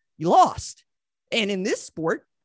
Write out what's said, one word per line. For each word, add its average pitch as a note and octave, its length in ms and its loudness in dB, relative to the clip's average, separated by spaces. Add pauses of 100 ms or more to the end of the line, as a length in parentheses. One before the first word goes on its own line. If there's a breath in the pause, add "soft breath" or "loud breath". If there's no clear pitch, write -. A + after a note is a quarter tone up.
(180)
You D#3 100 -4
lost. - 560 2 (460)
And G#3+ 200 -2
in F#3+ 120 -4
this A#3+ 200 -4
sport, F#3 440 -6 (180)